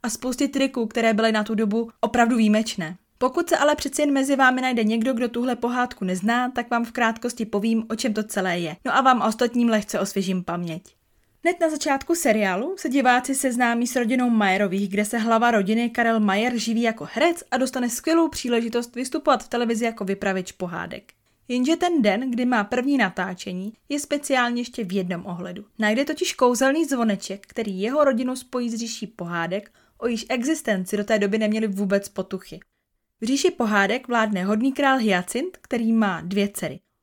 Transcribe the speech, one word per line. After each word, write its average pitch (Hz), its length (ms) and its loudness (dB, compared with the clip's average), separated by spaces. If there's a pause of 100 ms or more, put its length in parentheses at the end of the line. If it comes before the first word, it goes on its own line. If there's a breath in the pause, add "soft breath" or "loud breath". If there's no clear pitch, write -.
a 240 60 -2
spoustě 254 380 -2
triků, 269 400 -2
které 226 260 2
byly 220 180 4
na 214 120 0
tu 214 120 -4
dobu 226 360 0 (100)
opravdu 240 360 2
výjimečné. 214 600 2 (220)
Pokud 254 300 0
se - 80 2
ale 294 180 4
přeci 294 260 -4
jen 294 100 2
mezi 277 240 2
vámi 254 260 4
najde 247 220 0
někdo, 226 300 2
kdo 233 160 -2
tuhle 247 260 -2
pohádku 247 500 -2
nezná, 220 440 0
tak 240 220 -4
vám 240 140 0
v 240 60 -8
krátkosti 226 540 -2
povím, 220 440 0
o 220 60 -4
čem 220 180 -2
to 214 100 -2
celé 185 360 -2
je. 165 160 -6 (100)
No 262 100 0
a 269 60 4
vám 254 200 6
ostatním 233 480 2
lehce 208 300 0
osvěžím 185 440 -2
paměť. 175 380 -6 (640)
Hned 349 180 0
na 320 80 4
začátku 302 460 -2
seriálu 220 640 -2
se 311 120 -4
diváci 254 460 2
seznámí 240 520 0
s - 80 -4
rodinou 247 340 2
Majerových, 202 600 2
kde 202 160 0
se 233 120 -4
hlava 226 340 2
rodiny 226 380 2
Karel 226 300 2
Majer 214 380 2
živí 220 240 -2
jako 226 320 -2
herec 339 380 2
a 269 60 0
dostane 254 320 0
skvělou 320 400 2
příležitost 240 640 -2
vystupovat 269 480 0
v - 40 -20
televizi 233 380 -2
jako 226 200 -4
vypravěč 190 460 -4
pohádek. - 600 -10 (340)
Jenže 254 280 2
ten 349 260 2
den, 220 300 2
kdy 240 140 0
má 240 180 2
první 254 340 0
natáčení, 190 760 -4 (160)
je 285 100 -2
speciální 254 600 -2
ještě 240 240 -6
v 180 100 -8
jednom 180 320 -2
ohledu. 180 400 -10 (140)
Najde 220 260 2
totiž 311 280 -2
kouzelný 269 520 2
zvoneček, 226 640 -2
který 202 340 -6
jeho 262 220 2
rodinu 254 320 2
spojí 247 340 -4
s 233 60 -4
říší 226 320 -8
pohádek, 175 640 -6 (260 soft breath)
o 240 100 -2
jejíž 226 220 -2
existenci 233 680 -2
do 208 60 0
té 214 160 2
doby 202 180 0
neměli 220 300 0
vůbec 202 420 0
potuchy. - 500 -10 (600)
V 226 40 -6
říši 277 260 2
pohádek 214 560 0
vládne 220 360 0
hodný 220 300 0
král 269 240 2
Hyacint, 220 640 0
který 226 320 0
má 202 280 2
dvě 196 280 0
dcery. 160 300 -8 (220)